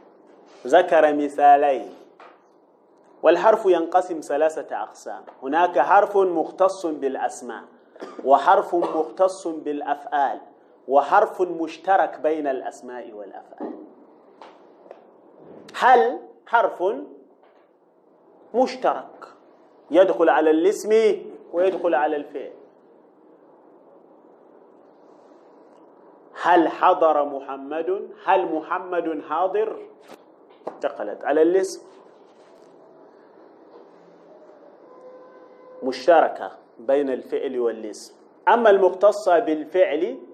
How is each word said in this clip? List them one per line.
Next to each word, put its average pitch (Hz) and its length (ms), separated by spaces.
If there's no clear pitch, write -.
ذكر 156 480
مثالين. 143 800
والحرف 180 440
ينقسم 170 540
ثلاثة 147 600
أقسام، 104 400
هناك 170 360
حرف 202 380
مختص 185 720
بالأسماء، 127 760
وحرف 175 500
مختص 165 720
بالأفعال، 147 960
وحرف 190 540
مشترك 170 800
بين 151 260
الأسماء 123 680
والأفعال. - 600
هل 240 400
حرف 175 380
مشترك 165 720
يدخل 170 380
على 156 220
الاسم 185 400
ويدخل 170 420
على 151 220
الفعل. 143 360
"هل 165 260
حضر 160 560
محمد؟" 143 840
هل 170 300
محمد 165 760
حاضر؟ 190 500
دخلت 104 420
على 147 180
الاسم، 185 440
مشتركة 127 720
بين 135 320
الفعل 127 480
والاسم. 110 560
أما 226 220
المختصة 190 680
بالفعل 156 800